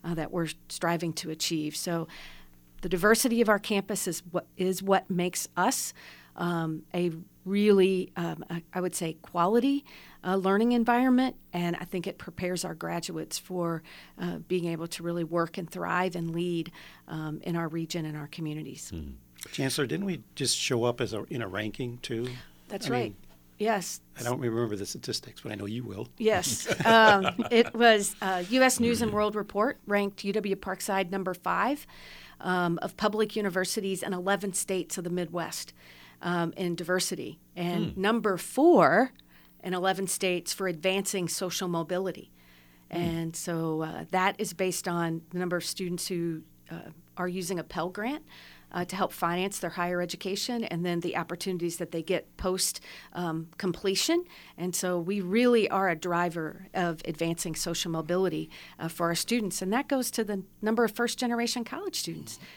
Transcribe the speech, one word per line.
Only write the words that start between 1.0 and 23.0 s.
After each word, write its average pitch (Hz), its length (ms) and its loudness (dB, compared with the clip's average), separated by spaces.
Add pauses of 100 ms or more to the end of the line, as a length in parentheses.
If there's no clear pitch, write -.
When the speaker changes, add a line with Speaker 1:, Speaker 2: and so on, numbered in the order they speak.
Speaker 1:
to 165 160 -6
achieve. 156 460 -2
So 165 320 -2 (760)
the 185 60 -4
diversity 226 540 6
of 208 80 4
our 208 80 8
campus 202 500 -2
is 165 220 -4
what, 170 160 -2 (100)
is 185 260 0
what 190 280 4
makes 180 440 0
us, - 380 0 (440)
um, 165 460 -2 (120)
a 175 180 0 (320)
really, 190 720 6
um, 165 320 -4
a, 170 140 -6 (100)
I 185 80 -2
would 180 140 -2
say, 160 260 -4
quality, 240 640 2 (400)
uh, 185 120 0
learning 196 360 4
environment, 247 640 4 (160)
and 175 240 0
I - 80 -6
think 175 220 -6
it 185 100 -8
prepares 180 480 -4
our 165 100 -6
graduates 165 640 -6
for, 170 440 -2 (360)
uh, 175 200 -4 (100)
being 175 160 0
able 165 240 -4
to - 140 -10
really 170 220 -2
work 165 340 -2
and 170 120 -6
thrive 175 460 -2
and 165 180 -4
lead, 170 380 -2 (340)
um, 156 360 -8
in 170 120 -4
our 165 140 -2
region 165 380 -4
and 151 100 -8
our 151 120 -10
communities. 156 600 -8
Speaker 2:
Hmm. 78 220 -8 (420)
Speaker 3:
Chancellor, 135 340 0
didn't 170 200 -2
we 175 160 -4 (120)
just 131 220 0
show 120 280 2
up 120 180 2
as 101 100 -2
a, 104 120 -4
in 127 180 -6
a 101 60 -6
ranking, 110 500 -4
too? 120 300 -4 (400)
Speaker 1:
That's - 180 -8
Speaker 3:
I 139 40 -2
Speaker 1:
right. 240 140 2